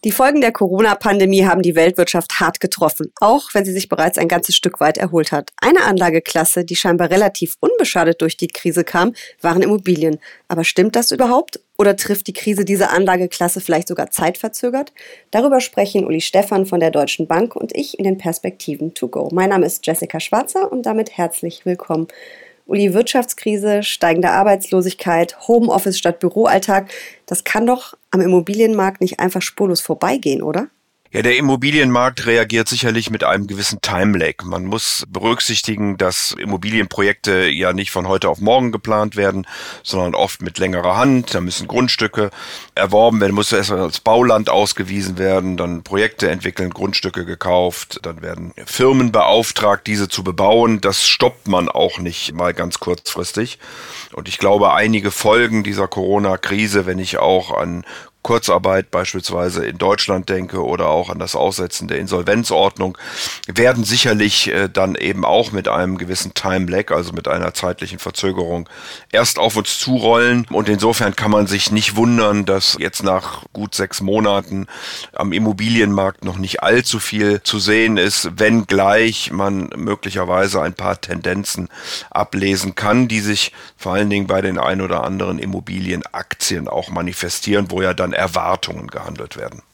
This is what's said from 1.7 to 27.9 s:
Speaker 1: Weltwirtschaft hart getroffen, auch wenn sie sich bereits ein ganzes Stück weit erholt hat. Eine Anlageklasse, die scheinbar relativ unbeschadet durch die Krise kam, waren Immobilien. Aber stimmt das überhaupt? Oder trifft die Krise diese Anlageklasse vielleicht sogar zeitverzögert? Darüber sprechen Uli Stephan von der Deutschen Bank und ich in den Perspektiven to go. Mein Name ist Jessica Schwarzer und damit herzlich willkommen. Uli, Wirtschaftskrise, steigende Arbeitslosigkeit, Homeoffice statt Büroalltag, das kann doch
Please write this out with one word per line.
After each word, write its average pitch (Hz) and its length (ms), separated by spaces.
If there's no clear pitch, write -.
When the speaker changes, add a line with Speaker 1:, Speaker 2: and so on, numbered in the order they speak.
Speaker 1:
Weltwirtschaft 170 640
hart 165 200
getroffen, - 520
auch 233 320
wenn 196 120
sie 190 60
sich 185 160
bereits 165 300
ein 160 100
ganzes 175 280
Stück - 240
weit 156 180
erholt 165 340
hat. 151 260
Eine 370 260
Anlageklasse, 170 800
die 170 100
scheinbar 170 360
relativ 190 480
unbeschadet 208 600
durch 160 160
die 175 120
Krise 170 360
kam, 185 300
waren 170 200
Immobilien. 175 560
Aber 165 160
stimmt 214 320
das 233 160
überhaupt? 247 480
Oder 202 200
trifft - 280
die 190 80
Krise 202 320
diese 190 240
Anlageklasse 180 720
vielleicht 170 280
sogar 170 200
zeitverzögert? 240 840
Darüber 254 320
sprechen 196 420
Uli 160 180
Stephan 196 440
von 180 140
der 160 100
Deutschen 147 380
Bank 190 280
und - 200
ich - 240
in 196 40
den 190 140
Perspektiven 165 800
to 123 120
go. 147 240
Mein 185 180
Name 180 180
ist - 180
Jessica 165 340
Schwarzer 294 520
und 247 160
damit 220 280
herzlich 170 520
willkommen. 165 400
Uli, 202 220
Wirtschaftskrise, 208 880
steigende 175 460
Arbeitslosigkeit, 185 1160
Homeoffice 220 500
statt 175 220
Büroalltag, 196 680
das - 180
kann 226 240
doch 254 280